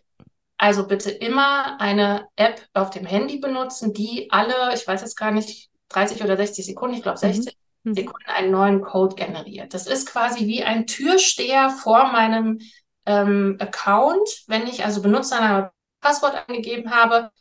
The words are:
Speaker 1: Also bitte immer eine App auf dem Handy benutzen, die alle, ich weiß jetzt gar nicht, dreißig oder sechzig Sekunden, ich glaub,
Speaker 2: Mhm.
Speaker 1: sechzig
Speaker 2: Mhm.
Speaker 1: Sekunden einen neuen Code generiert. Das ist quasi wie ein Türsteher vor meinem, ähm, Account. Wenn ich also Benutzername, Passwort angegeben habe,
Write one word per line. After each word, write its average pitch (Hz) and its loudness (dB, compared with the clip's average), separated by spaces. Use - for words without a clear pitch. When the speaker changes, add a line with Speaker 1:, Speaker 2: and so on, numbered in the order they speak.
Speaker 1:
Also 202 4
bitte 196 -2
immer 269 0
eine 202 0
App 226 0
auf 190 0
dem 190 -10
Handy 262 -2
benutzen, 254 -4
die 220 -6
alle, 247 0
ich 233 -6
weiß 190 -2
jetzt - -12
gar 214 -4
nicht, 214 -4
dreißig 214 -2
oder 196 2
sechzig 202 -4
Sekunden, 247 -6
ich 233 -10
glaub, 175 -4
Speaker 2:
Mhm. - -14
Speaker 1:
sechzig 208 -2
Speaker 2:
Mhm. 220 -4
Speaker 1:
Sekunden - -6
einen 190 0
neuen 196 4
Code 190 0
generiert. 175 -10
Das 185 -8
ist 269 -2
quasi 233 -2
wie 233 -2
ein 226 0
Türsteher 269 2
vor 254 4
meinem, 226 2
ähm, 202 2
Account. 269 0
Wenn 226 -2
ich 247 -6
also 208 -2
Benutzername, 214 2
Passwort 294 0
angegeben 233 -6
habe, 233 4